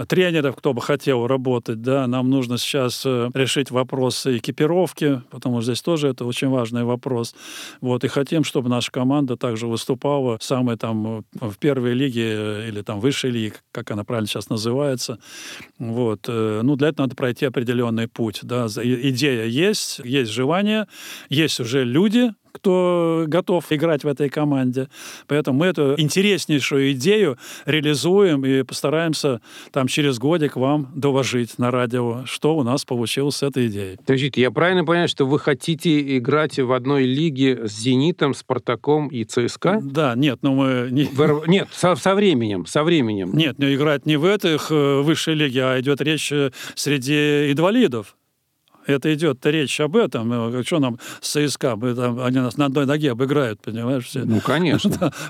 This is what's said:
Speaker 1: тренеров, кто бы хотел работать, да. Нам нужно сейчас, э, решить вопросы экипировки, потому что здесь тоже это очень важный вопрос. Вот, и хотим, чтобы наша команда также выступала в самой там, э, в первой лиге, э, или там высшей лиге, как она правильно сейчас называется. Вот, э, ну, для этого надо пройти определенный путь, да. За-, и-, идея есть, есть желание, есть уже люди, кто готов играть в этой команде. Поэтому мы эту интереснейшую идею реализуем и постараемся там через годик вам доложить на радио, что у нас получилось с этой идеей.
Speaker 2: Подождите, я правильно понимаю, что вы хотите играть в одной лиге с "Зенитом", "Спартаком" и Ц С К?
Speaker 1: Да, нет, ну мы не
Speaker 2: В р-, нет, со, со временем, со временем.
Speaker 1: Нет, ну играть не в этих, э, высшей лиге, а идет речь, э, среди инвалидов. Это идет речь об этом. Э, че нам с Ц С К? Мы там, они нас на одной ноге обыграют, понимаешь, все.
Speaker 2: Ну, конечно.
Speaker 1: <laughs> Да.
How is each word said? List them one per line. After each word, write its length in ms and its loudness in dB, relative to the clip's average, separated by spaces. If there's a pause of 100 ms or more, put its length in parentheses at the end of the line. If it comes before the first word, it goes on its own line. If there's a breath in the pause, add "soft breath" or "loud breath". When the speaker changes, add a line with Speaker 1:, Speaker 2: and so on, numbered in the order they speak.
Speaker 1:
тренеров, 480 2
кто 180 0
бы 100 -4
хотел 420 0
работать, 560 -2
да. 240 0
Нам 240 0
нужно 300 0
сейчас, 460 -2
э, 280 -2
решить 380 0
вопросы 680 0
экипировки, 920 0
потому 300 -4
что 100 -2
здесь 100 -4
тоже 280 0
это 160 -4
очень 240 -2
важный 340 -2
вопрос. 500 -4 (480 loud breath)
Вот, 220 -2
и 40 2
хотим, 360 0
чтобы 260 -2
наша 220 -2
команда 440 0
также 300 -4
выступала 720 -2
в 60 -12
самой 340 0
там, 300 -4
э, 140 -8 (200)
в 160 -8
первой 380 0
лиге, 400 -2
э, 320 -6
или 160 -8
там 160 -6
высшей 320 -2
лиге, 220 -4 (180)
как 180 -10
она 140 -4
правильно 240 -4
сейчас 220 -8
называется. 680 -2 (600 loud breath)
Вот, 480 -2
э, 360 -2
ну, 120 4
для 140 2
этого 180 -2
надо 80 -6
пройти 300 -2
определенный 640 0
путь, 340 -4
да. 240 -2
За-, 140 -6
и-, 300 0
идея 340 0
есть, 580 -2
есть 280 -2
желание, 560 0 (420 loud breath)
есть 320 0
уже 240 0
люди, 460 2 (240)
кто 720 2
готов 440 0
играть 320 2
в 40 0
этой 220 0
команде. 580 0 (400 loud breath)
Поэтому 320 2
мы 80 4
эту 300 2
интереснейшую 960 2
идею 440 2 (280 loud breath)
реализуем 800 4
и 180 4
постараемся 800 0 (300 loud breath)
там 160 0
через 320 0
годик 360 0
вам 400 0
доложить 640 0
на 120 2
радио, 540 -2
что 320 0
у 60 2
нас 220 0
получилось 520 -2
с 60 -4
этой 240 0
идеей. 300 -6
Speaker 2:
Подождите, 440 0
я 100 4
правильно 340 2
понимаю, 240 2
что 160 0
вы 140 2
хотите 800 0
играть 420 0
в 120 2
одной 340 2
лиге 640 0
с 120 -6
"Зенитом", 540 2
"Спартаком" 760 -2
и 160 -4
Ц 220 0
С 100 -6
К? 240 2
Speaker 1:
Да, 340 0
нет, 260 2
ну 140 2
мы 360 0
не 140 2
Speaker 2:
В 160 -2
р-, 260 2
нет, 240 4
со, 240 2
со 200 2
временем, 500 2
со 180 0
временем. 500 0
Speaker 1:
Нет, 240 2
ну 160 0
играть 320 0
не 120 2
в 80 2
этих, 460 2
э, 300 4
высшей 340 0
лиге, 300 0
а 160 2
идет 200 0
речь, 300 -2
э, 200 0 (240 loud breath)
среди 760 0
инвалидов. 640 2 (720)
Это 280 2
идет 320 0
речь 340 0
об 160 0
этом. 340 0
Э, 320 -2
че 140 0
нам 220 0 (200 loud breath)
с 120 -8
Ц 180 2
С 80 -6
К? 180 0
Мы 200 -2
там, 240 -2
они 180 0
нас 200 0
на 80 4
одной 200 2
ноге 280 2
обыграют, 460 0
понимаешь, 460 -4
все. 200 -8
Speaker 2:
Ну, 140 2
конечно. 520 2
Speaker 1:
<laughs> 80 -4
Да. 120 0 (180 loud breath)